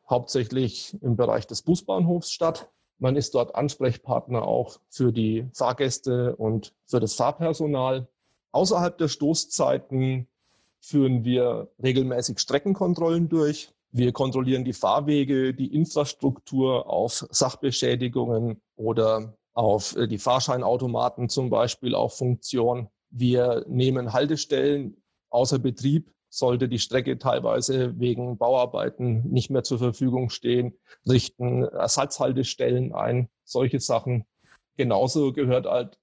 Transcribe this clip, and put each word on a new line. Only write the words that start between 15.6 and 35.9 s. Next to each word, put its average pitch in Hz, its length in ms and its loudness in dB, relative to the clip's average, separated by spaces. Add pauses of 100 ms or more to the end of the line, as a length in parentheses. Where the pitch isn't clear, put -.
Infrastruktur 135 1160 0
auf - 420 -2
Sachbeschädigungen 120 1300 -2 (140)
oder 110 580 0 (180)
auf, 107 440 0
äh, 120 120 0
die 110 100 -2
Fahrscheinautomaten 123 1120 0
zum 127 220 -2
Beispiel, 120 440 0
auch 117 180 0
Funktion. 123 760 0 (220)
Wir 123 580 2
nehmen 127 440 0
Haltestellen 143 920 0 (280)
außer 127 280 2
Betrieb, 135 540 0 (180)
sollte 123 380 0
die 117 100 -2
Strecke 127 400 -2
teilweise 120 800 0
wegen 123 380 -2
Bauarbeiten 120 920 0
nicht 127 200 0
mehr 131 140 0
zur 123 140 -2
Verfügung 123 500 0
stehen, 123 460 -2 (340)
richten 123 560 0
Ersatzhaltestellen 127 1300 -2
ein, 120 380 -2 (140)
solche 127 360 0
Sachen. 120 460 -2 (500)
Genauso 127 560 2
gehört 127 340 2
halt 120 360 -2